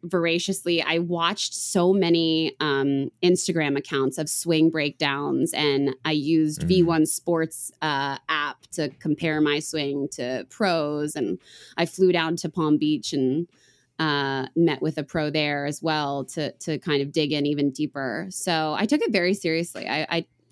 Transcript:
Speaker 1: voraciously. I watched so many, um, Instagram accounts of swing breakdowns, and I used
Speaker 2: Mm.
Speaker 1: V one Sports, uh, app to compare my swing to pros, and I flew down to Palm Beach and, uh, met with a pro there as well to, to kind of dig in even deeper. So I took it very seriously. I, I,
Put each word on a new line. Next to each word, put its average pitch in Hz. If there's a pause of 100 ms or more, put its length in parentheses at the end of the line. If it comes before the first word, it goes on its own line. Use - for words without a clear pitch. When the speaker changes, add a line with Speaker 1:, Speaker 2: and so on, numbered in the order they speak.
Speaker 1:
voraciously. 170
I 165
watched 170
so 180
many, 165
um, 139 (120)
Instagram 165
accounts 135
of 151
swing 160
breakdowns, 143
and 139 (100)
I 156
used 156
Speaker 2:
Mm. 165
Speaker 1:
V 180
one 165
Sports, - (100)
uh, 139 (100)
app 147 (100)
to 151 (120)
compare 156
my 151
swing 143
to 123
pros, 151
and 117 (380)
I 170
flew 185
down 165
to 165
Palm 156
Beach 151
and, 139 (500)
uh, 139
met 165
with 156
a 147
pro 151
there 147
as 147
well 143
to, 151
to -
kind 143
of 143
dig 151
in 143
even 143
deeper. 139
So 156
I 190
took 302
it 381
very 180
seriously. 170
I, 143
I, 170 (240)